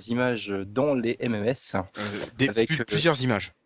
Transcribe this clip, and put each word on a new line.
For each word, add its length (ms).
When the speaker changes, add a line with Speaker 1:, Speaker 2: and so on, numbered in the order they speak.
Speaker 1:
images 420
dans 460
les 260
M 140
M 100
S. 300
Speaker 2:
Euh, 60
des, 100
Speaker 1:
Avec, 200
Speaker 2:
plus-, 120
Speaker 1:
euh, 40
Speaker 2:
plusieurs 380
images. 300